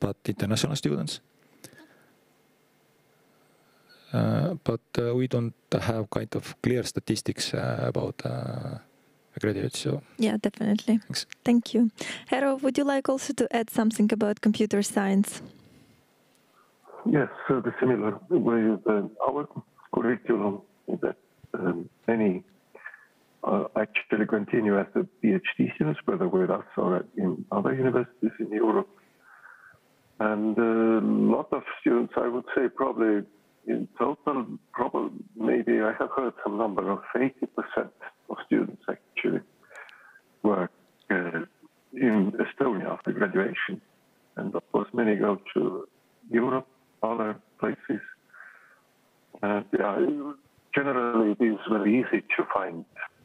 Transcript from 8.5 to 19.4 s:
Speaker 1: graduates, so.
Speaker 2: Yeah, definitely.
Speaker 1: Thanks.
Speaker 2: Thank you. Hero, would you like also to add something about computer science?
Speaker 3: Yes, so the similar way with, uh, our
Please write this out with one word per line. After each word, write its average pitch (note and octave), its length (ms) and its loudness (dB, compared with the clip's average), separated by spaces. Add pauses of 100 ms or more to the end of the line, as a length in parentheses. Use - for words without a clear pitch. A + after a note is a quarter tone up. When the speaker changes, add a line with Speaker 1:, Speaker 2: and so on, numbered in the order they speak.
Speaker 1:
graduates, G#2 420 -2
so. - 220 -4 (140)
Speaker 2:
Yeah, A3 240 2
definitely. G#3+ 560 0
Speaker 1:
Thanks. - 300 -6 (180)
Speaker 2:
Thank A#3+ 300 2
you. A3+ 160 4 (400)
Hero, C4+ 260 0
would C4+ 220 0
you C#4+ 60 4
like C#4 260 0
also C4+ 240 -2
to A#3 200 0
add A3+ 140 0
something A3 420 2
about G#3 300 2
computer G#3+ 420 2
science? G3 600 2 (1600)
Speaker 3:
Yes, C3 220 4 (180)
so C3 140 2
the A2+ 200 -2
similar G#2+ 380 2 (100)
way A#2 360 2
with, A2 220 0
uh, G#2+ 160 2 (240)
our C#3+ 220 -2 (460)